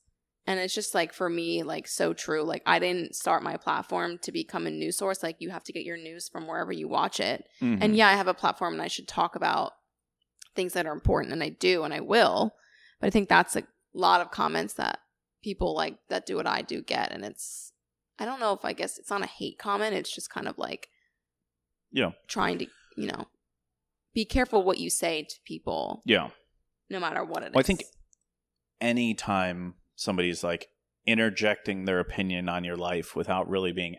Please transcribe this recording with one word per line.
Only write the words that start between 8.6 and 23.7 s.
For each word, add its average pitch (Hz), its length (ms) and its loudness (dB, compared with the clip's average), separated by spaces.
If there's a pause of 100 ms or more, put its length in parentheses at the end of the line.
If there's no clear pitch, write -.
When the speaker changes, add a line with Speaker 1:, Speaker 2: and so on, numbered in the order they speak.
Speaker 1:
and 160 100 -6
I 151 60 -4
should - 220 -8
talk 170 260 0
about - 380 0 (840)
things 185 160 -2
that 170 140 0
are 151 80 -2
important, - 400 2
and 160 100 -2
I 151 60 -2
do, 180 340 4
and 151 100 -4
I 151 60 -4
will. 208 560 6 (460)
But - 60 2
I - 20 4
think 202 180 4
that's 175 300 6
a - 60 -2 (300)
lot 180 280 6
of 170 100 -6
comments 160 440 0
that - 240 -2 (440)
people, 180 320 -2
like, 160 220 -2 (100)
that 185 180 -4
do 185 120 -4
what 180 100 -2
I - 140 0
do - 200 -6
get. - 300 -2
And 98 140 -10
it's, - 480 -14 (440)
I - 60 -8
don't 254 160 -6
know 220 140 2
if, 190 100 -4
I - 80 -2
guess - 260 -6
it's - 120 -18
not 202 140 -2
a 190 40 -4
hate - 320 -10
comment. 208 380 0
It's - 180 -6
just - 140 -10
kind - 180 -8
of, - 100 -8
like, - 300 -8 (1040)
Speaker 2:
Yeah. 107 200 0 (180)
Speaker 1:
trying 180 300 0
to, - 80 -6 (280)
you 214 120 -6
know, - 200 -8 (880)